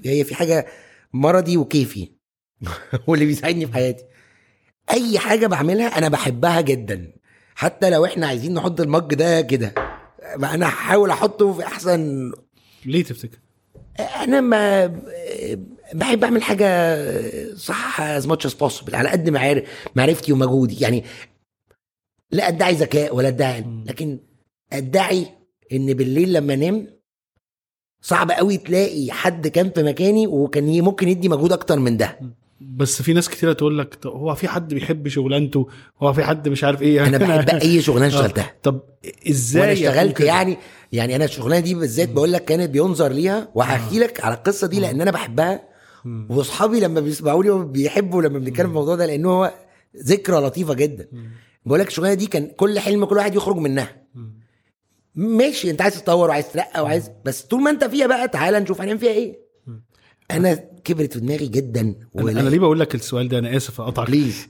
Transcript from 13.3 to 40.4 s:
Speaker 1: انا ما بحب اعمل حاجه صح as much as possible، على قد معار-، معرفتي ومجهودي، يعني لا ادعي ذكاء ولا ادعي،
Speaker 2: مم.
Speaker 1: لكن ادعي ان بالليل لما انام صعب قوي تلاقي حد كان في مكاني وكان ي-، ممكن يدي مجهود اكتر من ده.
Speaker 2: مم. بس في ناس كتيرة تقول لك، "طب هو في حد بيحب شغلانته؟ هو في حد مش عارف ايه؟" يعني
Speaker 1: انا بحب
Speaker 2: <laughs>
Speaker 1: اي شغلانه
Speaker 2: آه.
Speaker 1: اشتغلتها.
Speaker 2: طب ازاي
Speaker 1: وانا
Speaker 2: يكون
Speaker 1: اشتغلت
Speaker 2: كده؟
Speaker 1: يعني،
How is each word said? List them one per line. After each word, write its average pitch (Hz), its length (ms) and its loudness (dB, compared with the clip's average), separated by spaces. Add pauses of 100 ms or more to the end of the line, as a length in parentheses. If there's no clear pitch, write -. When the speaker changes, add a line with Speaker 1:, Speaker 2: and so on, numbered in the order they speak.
Speaker 1:
انا 262 420 0
ما 202 520 2 (1000)
بحب 226 300 0
اعمل 233 200 2
حاجه 180 540 2 (580)
صح - 640 -4
as 131 40 -4
much 151 260 -2
as - 40 -8
possible، - 400 -4
على 127 160 0
قد 170 200 0
معار-، 139 340 2 (320)
معرفتي 147 380 2
ومجهودي، 131 460 2
يعني 117 240 0 (1300)
لا 190 160 0
ادعي 180 260 2
ذكاء 147 420 0
ولا 131 120 2
ادعي، 127 340 -2
Speaker 2:
مم. 113 260 -10
Speaker 1:
لكن 151 320 -8 (540)
ادعي 147 520 0 (480)
ان 135 200 0
بالليل 135 400 2
لما 143 200 2
انام 185 340 0 (1120)
صعب 170 300 0
قوي 190 260 2
تلاقي 165 540 0
حد 165 360 -2
كان 180 220 2
في 170 140 0
مكاني 196 440 2
وكان 147 420 0
ي-، 165 120 4
ممكن 190 280 2
يدي 185 200 2
مجهود 160 240 2
اكتر 170 260 0
من 120 180 2
ده. 110 240 -2
Speaker 2:
مم. 123 160 -14 (400)
بس 135 240 -2
في 160 120 0
ناس 170 160 2
كتيرة 165 240 0
تقول 151 240 0
لك، 139 180 -6
"طب 131 160 -12
هو 143 240 -6
في 180 120 -6
حد 165 260 -6
بيحب 147 340 -4
شغلانته؟ 139 600 0 (360)
هو 143 100 2
في 147 100 0
حد 151 260 -2
مش 139 140 -2
عارف 143 180 0
ايه؟" 147 140 6
يعني 139 200 4
Speaker 1:
انا 160 100 6
بحب 156 320 4
Speaker 2:
<laughs> 143 40 0
Speaker 1:
اي 165 200 6
شغلانه 135 240 4
Speaker 2:
آه. - 20 4
Speaker 1:
اشتغلتها. 120 460 0 (100)
Speaker 2:
طب 135 180 0 (480)
ازاي 131 320 2
Speaker 1:
وانا 208 120 4
Speaker 2:
يكون 170 140 2
Speaker 1:
اشتغلت 139 300 2
Speaker 2:
كده؟ 147 100 4
Speaker 1:
يعني، 185 300 2 (340)